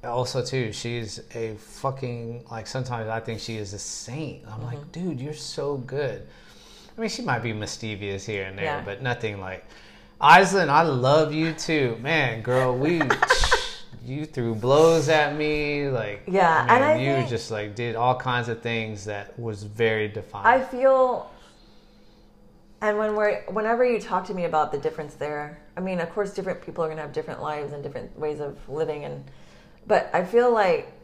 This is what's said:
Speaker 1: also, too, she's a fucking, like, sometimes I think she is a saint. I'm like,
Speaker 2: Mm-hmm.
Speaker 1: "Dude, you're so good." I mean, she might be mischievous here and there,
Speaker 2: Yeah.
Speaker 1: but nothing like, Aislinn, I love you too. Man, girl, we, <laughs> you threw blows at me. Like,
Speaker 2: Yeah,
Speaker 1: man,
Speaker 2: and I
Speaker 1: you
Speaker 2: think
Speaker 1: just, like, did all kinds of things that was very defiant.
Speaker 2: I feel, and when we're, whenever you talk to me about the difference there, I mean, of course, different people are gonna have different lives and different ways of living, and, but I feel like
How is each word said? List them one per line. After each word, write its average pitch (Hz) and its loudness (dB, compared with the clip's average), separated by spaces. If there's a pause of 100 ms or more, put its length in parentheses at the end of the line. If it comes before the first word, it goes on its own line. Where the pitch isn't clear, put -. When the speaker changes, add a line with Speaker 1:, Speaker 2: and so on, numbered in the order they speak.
Speaker 1:
also, 123 -2
too, 123 -2
she's 117 -8 (140)
a 113 -6
fucking, 120 -8
like, 113 -10
sometimes 123 -6
I 113 -2
think 113 -8
she 113 -8
is 101 -8
a 101 -10
saint. - -10
I'm 110 -12
like, 123 -8
Speaker 2:
Mm-hmm. 165 -8
Speaker 1:
"Dude, 131 -6
you're 151 -8
so 143 -6
good." 123 -6 (720)
I - -10
mean, 226 -4
she 247 -8
might 127 -2
be 117 -2
mischievous 101 -6
here 101 -4
and 95 -10
there, 85 -4
Speaker 2:
Yeah. - -4
Speaker 1:
but 101 -10
nothing 113 -4
like, 92 -10 (560)
Aislinn, 175 8
I 151 6
love 147 4
you 160 0
too. 139 0
Man, 127 0
girl, 127 2
we, 156 2 (580)
<laughs> - -10
you 139 -6
threw 117 -2
blows 147 6
at 151 4
me. 147 -2
Like, 107 -4
Speaker 2:
Yeah, 175 4
Speaker 1:
man, - 2
Speaker 2:
and 254 6
I 311 4
Speaker 1:
you 139 2
Speaker 2:
think - 0
Speaker 1:
just, 113 -4
like, 104 -6
did 117 -4
all 123 4
kinds 123 4
of 113 -4
things 110 -2
that 101 -6
was 110 -4
very 110 4
defiant. 101 -8
Speaker 2:
I 262 8
feel, 262 2 (1500)
and 208 0
when 214 0
we're, 208 0
whenever 220 0
you 240 2
talk 185 -4
to 202 -8
me 180 -2
about 156 0
the 143 -4
difference 151 -6
there, 151 -8 (160)
I 175 -8
mean, 185 -2
of 170 -4
course, 202 -4
different 185 -6
people - -6
are 156 -2
gonna 156 -6
have 147 -10
different 151 -6
lives 147 -6
and 147 -10
different - -10
ways 151 -4
of 143 -8 (120)
living, 147 -4
and, 139 -10 (640)
but - 2
I 180 2
feel 240 4
like 185 2 (120)